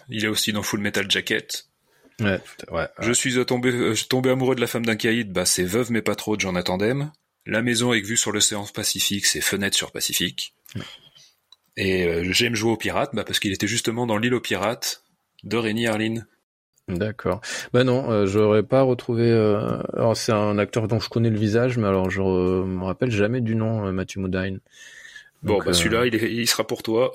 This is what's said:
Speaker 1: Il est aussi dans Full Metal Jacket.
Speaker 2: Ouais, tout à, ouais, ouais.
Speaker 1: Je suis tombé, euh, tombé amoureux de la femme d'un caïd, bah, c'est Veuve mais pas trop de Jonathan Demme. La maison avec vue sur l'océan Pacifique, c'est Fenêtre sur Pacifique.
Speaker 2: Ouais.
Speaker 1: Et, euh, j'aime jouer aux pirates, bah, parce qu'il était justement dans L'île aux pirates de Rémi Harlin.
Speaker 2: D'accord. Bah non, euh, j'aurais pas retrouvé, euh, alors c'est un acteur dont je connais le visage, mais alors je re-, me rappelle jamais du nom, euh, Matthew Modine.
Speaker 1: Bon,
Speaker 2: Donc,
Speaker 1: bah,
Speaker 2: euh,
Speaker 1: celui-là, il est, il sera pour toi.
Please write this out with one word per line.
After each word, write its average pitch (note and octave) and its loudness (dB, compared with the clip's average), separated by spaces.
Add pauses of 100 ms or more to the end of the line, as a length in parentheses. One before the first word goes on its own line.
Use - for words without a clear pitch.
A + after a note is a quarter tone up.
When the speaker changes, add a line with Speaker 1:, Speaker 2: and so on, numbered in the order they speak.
Speaker 1:
Il G#2+ -4
est - 0
aussi G#2+ -2
dans G2+ -2
Full - -2
Metal G2+ -2
Jacket. - -2 (540)
Speaker 2:
Ouais, G2 2
tout - -16
à, E2 -8
ouais, E2 0
ouais. D#2 -4 (120)
Speaker 1:
Je A2+ 0
suis B2 2
tombé, B2 2
euh, A#2+ 0 (160)
tombé B2+ 2
amoureux B2+ 2
de A#2+ -2
la A#2+ 2
femme A#2 -4
d'un A2+ 2
caïd, A2+ 0
bah, F2+ 0
c'est - 2
Veuve A2 0
mais A2+ 0
pas G#2 0
trop G#2+ -4
de F#2+ -4
Jonathan F#2 -2
Demme. C#3 0 (340)
La G#2+ -2
maison A#2+ 0
avec G#2+ 0
vue A2+ -4
sur G#2+ 0
l'océan G#2 0
Pacifique, - -2
c'est D2+ 0
Fenêtre G2 0
sur - -4
Pacifique. - -4 (220)
Speaker 2:
Ouais. G#2 -8 (960)
Speaker 1:
Et, F#2 2
euh, E2+ 0
j'aime A#2 2
jouer A2 2
aux G#2+ 2
pirates, G2+ -2
bah, G#2 -2
parce - -2
qu'il G2+ 0
était G2+ -2
justement A#2+ -2
dans G#2+ 2
L'île B2 2
aux A#2 0
pirates G#2+ -2 (400)
de G#2+ -2
Rémi A2+ 0
Harlin. A2 0 (640)
Speaker 2:
D'accord. F#2+ -4 (320)
Bah B2 6
non, B2+ 2
euh, G#2 2
j'aurais G#2+ 4
pas C3 2
retrouvé, A#2+ 2
euh, A2 2 (160)
alors A2+ 2
c'est - -2
un G#2 2
acteur G#2 0
dont A2 0
je - -8
connais A#2 2
le G#2+ 2
visage, A#2 2
mais G#2+ 2
alors F#2+ 2
je F#2+ -2
re-, F#2 2
me F#2 -4
rappelle G#2 -2
jamais A2 2
du A2+ 0
nom, A2 0
euh, F#2+ -2
Matthew F#2+ -4
Modine. F#2+ -2 (840)
Speaker 1:
Bon, G#2 2
Speaker 2:
Donc, F#2+ 0
Speaker 1:
bah, F2 2
Speaker 2:
euh, - 2
Speaker 1:
celui-là, A2 2
il A2+ 0
est, A2 0
il A#2 -2
sera - 0
pour B2 -6
toi. A#2 2